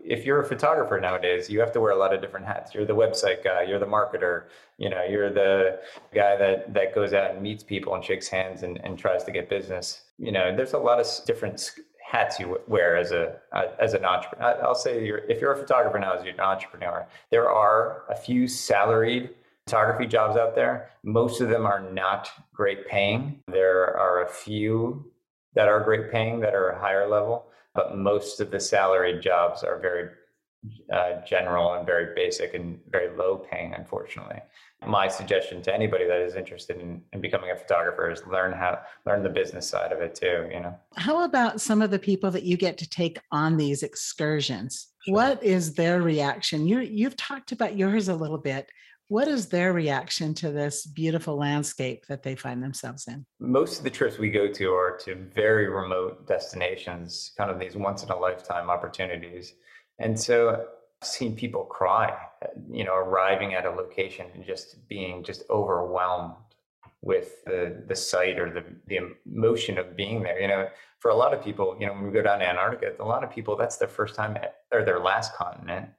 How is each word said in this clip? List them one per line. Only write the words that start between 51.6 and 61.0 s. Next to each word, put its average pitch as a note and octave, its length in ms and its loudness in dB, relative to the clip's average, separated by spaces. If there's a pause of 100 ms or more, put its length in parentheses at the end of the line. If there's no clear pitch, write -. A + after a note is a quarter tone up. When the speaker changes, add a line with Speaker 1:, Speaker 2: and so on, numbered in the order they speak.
Speaker 2:
that C#3 140 -8
they C3+ 120 -6
find B2 280 -8
themselves C3 460 -10
in? C#3 180 -14 (140)
Speaker 1:
Most C3 380 2
of - 60 -10
the C3 60 -4
trips A#2+ 280 0
we G#2+ 120 0
go G2+ 200 2
to F#2+ 220 0
are F#2 320 2
to F#2 100 -8
very G#2 540 2
remote F#2 580 -4
destinations, F2+ 1080 -4
kind G2+ 140 -2
of F#2 100 -6
these F#2 160 -8
once G2 260 -2
in - 60 -8
a F#2 80 -2
lifetime F2 540 -2
opportunities. F2 840 -6 (440)
And A2+ 200 -2
so A#2 480 4 (360)